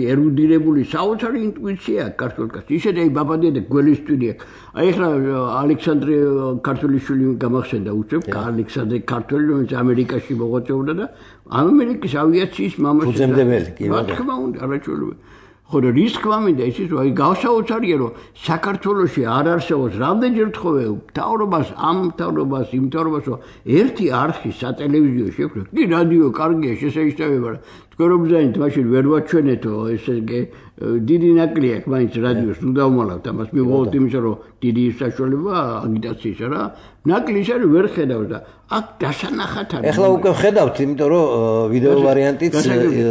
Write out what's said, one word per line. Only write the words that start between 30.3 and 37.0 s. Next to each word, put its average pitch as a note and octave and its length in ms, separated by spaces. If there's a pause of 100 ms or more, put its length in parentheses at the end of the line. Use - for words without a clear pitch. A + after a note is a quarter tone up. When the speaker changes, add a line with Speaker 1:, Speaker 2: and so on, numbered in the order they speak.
Speaker 1:
დიდი E3 320
ნაკლი E3 380
აქვს G#2+ 180
მაინც C3 280
რადიოს, A#2 420
ნუ C3 140
დავმალავთ B2 560
ამას, A2 220
მივღავთ C3 420
იმისა, C3 300
რომ A2 140 (180)
დიდი B2 300 (100)
საშუალება C3+ 600 (240)
აგიტაციისა, A2 680
რა. D3+ 140 (400)